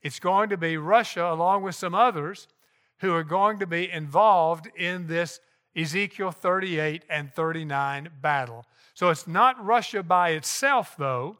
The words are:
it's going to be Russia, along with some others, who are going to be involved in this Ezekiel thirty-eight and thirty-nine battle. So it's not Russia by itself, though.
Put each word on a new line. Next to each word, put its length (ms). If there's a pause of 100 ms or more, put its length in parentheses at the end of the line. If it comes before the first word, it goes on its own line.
it's 180
going 300
to 80
be 200
Russia, 540
along 320
with 120
some 200
others, 520 (520)
who 140
are 100
going 360
to 80
be 220
involved 880
in 320
this 320 (360)
Ezekiel 560
thirty-eight 800
and 240
thirty-nine 760 (120)
battle. 440 (280)
So 160
it's 180
not 360
Russia 400
by 260
itself, 680
though. 420